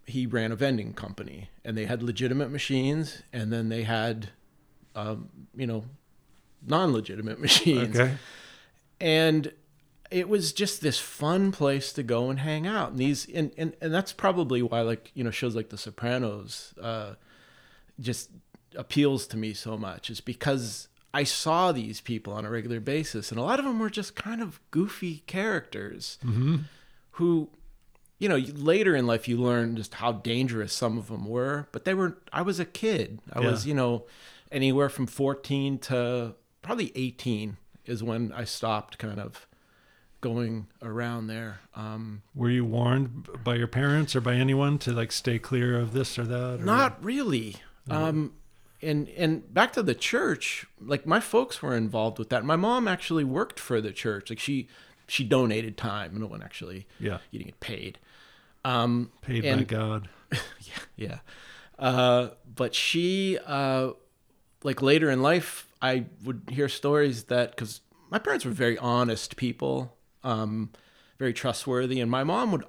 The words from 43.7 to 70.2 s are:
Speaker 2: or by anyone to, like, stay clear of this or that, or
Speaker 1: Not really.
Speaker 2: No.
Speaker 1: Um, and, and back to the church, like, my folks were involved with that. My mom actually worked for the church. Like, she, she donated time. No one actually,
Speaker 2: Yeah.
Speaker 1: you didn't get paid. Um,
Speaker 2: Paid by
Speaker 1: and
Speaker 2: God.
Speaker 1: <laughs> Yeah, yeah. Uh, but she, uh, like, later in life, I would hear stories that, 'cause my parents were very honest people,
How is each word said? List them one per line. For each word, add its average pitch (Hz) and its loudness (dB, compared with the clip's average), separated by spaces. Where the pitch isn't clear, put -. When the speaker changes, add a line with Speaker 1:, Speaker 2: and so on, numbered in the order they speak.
Speaker 2:
or 127 2
by 123 2
anyone 135 4
to, 123 -2
like, 117 0
stay 117 0
clear 123 2
of 117 -2
this 127 -2
or 120 -2
that, 123 -2
or 175 -2
Speaker 1:
Not 247 4
really. 180 -2
Speaker 2:
No. 156 0
Speaker 1:
Um, 151 0
and, 151 0
and 160 0
back 208 4
to 240 0
the 143 2
church, - -2
like, 135 -2
my 170 4
folks 240 0
were 131 0
involved 110 0
with 113 -6
that. 120 0
My 151 2
mom 226 2
actually 165 0
worked 139 -2
for 120 0
the 107 -4
church. 101 -4
Like, 113 -10
she, 139 -2
she - 0
donated 113 2
time. 101 -4
No 110 -6
one - -12
actually, 95 -14
Speaker 2:
Yeah. 95 -4
Speaker 1:
you - -12
didn't - -10
get - -20
paid. - -10
Um, 120 4
Speaker 2:
Paid 127 -2
by 143 2
Speaker 1:
and 131 4
Speaker 2:
God. 107 -2
Speaker 1:
<laughs> - -14
Yeah, 120 -2
yeah. - -8
Uh, 127 4
but 120 -2
she, 185 2
uh, 135 0
like, - -2
later 147 8
in 127 4
life, 156 2
I 127 2
would 123 -6
hear 139 2
stories 143 2
that, 123 2
'cause - -8
my 202 0
parents 370 0
were 123 -2
very 117 2
honest 120 0
people, 131 -2